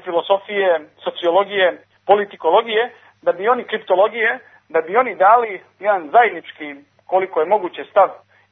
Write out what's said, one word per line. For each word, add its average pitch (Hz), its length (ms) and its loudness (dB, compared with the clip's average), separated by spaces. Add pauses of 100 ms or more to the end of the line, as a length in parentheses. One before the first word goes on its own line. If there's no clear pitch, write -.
filosofije, 190 760 -2 (240)
sociologije, 180 800 -2 (240)
politikologije, 208 840 0 (320)
da 175 100 0
bi 180 180 -2
oni, 247 140 -2
kriptologije, 220 760 -2 (340)
da 160 80 0
bi 165 160 -4
oni 240 180 0
dali 202 460 2 (180)
jedan 185 320 -2
zajednički, 170 640 0 (300)
koliko 185 340 -2
je 156 60 0
moguće, 180 460 -2
stav 190 180 4 (420)